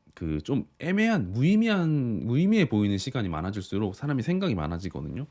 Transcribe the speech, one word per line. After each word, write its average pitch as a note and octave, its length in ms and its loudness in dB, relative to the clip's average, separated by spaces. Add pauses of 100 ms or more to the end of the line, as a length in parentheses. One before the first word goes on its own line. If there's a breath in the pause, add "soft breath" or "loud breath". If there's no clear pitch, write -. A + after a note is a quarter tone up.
(140)
그 D#2 300 -4
좀 C3+ 220 -2 (120)
애매한, F#3+ 540 0
무의미한, D#3 960 2
무의미해 F3+ 420 4
보이는 G#2 300 2
시간이 G#2+ 300 -4
많아질수록 F#2+ 640 -4
사람이 C#3+ 260 -2
생각이 F3 320 0
많아지거든요. E2+ 760 -4